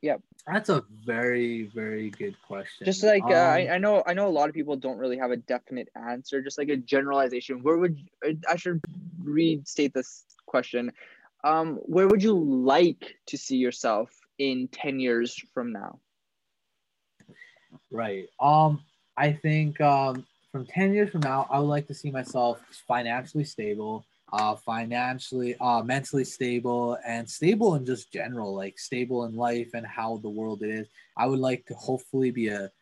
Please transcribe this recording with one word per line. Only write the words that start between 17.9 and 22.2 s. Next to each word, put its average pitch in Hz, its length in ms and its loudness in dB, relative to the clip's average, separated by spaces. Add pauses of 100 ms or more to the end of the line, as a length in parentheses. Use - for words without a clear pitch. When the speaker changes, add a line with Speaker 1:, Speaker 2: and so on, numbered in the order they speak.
Speaker 2:
Right. 101 380 -4 (120)
Um, 151 420 6 (340)
I 147 160 4
think, 151 480 2
um, 135 460 4 (240)
from 127 160 -8
ten 196 260 2
years 208 180 4
from 170 100 -2
now, 135 300 0
I 143 100 2
would 147 60 2
like 147 220 0
to 143 60 -10
see 147 160 -8
myself 123 500 0 (280)